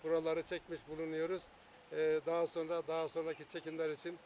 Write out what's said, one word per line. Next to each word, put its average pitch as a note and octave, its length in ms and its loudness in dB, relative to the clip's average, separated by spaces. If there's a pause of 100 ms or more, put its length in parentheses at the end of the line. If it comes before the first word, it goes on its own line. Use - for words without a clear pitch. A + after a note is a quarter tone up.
buraları D#3+ 400 2
çekmiş E3+ 440 -4
bulunuyoruz. D#3+ 560 -2 (480)
E, D#3 340 4
daha E3 220 4
sonra, E3 400 -2
daha D#3+ 200 2
sonraki D#3 380 -2
çekimler D#3+ 440 -4
için E3 360 -6